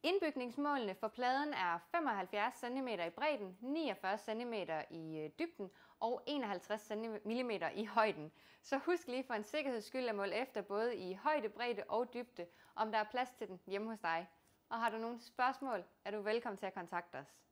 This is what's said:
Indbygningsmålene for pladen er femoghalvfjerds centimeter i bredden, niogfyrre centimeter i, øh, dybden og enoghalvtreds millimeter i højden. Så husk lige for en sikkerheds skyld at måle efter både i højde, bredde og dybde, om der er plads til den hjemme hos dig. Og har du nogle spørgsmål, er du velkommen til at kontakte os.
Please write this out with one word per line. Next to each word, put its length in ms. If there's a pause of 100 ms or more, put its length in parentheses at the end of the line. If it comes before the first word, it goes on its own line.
Indbygningsmålene 920
for 140
pladen 460
er 240 (120)
femoghalvfjerds 680
centimeter 460
i 60
bredden, 500
niogfyrre 580
centimeter 720
i, 280
øh, 200
dybden 320 (300)
og 260
enoghalvtreds 640 (340)
millimeter 460
i 140
højden. 480 (300)
Så 160
husk 300
lige 160
for 100
en 100
sikkerheds 400
skyld 240
at 60
måle 200
efter 280
både 340
i 180
højde, 340
bredde 400
og 260
dybde, 320 (280)
om 180
der 60
er 120
plads 200
til 180
den 180
hjemme 240
hos 100
dig. 280 (400)
Og 120
har 100
du 80
nogle 220
spørgsmål, 640 (200)
er 60
du 100
velkommen 380
til 80
at 80
kontakte 420
os. 220 (140)